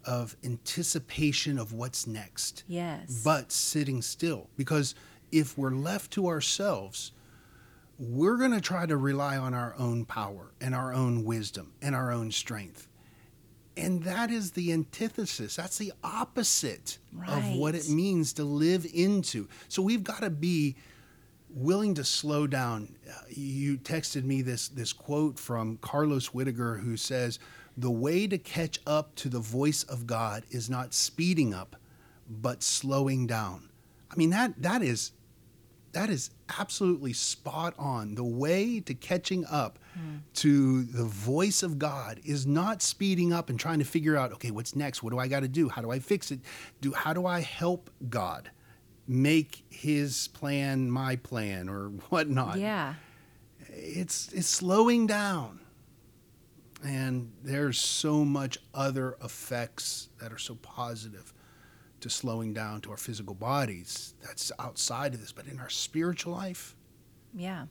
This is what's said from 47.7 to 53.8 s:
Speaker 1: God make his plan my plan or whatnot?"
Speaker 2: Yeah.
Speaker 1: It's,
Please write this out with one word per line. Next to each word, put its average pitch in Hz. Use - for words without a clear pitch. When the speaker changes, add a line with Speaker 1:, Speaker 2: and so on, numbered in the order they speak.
Speaker 1:
God 90
make 147
his 147
plan 139
my 131
plan 104
or 101
whatnot?" 143
Speaker 2:
Yeah. 185
Speaker 1:
It's, -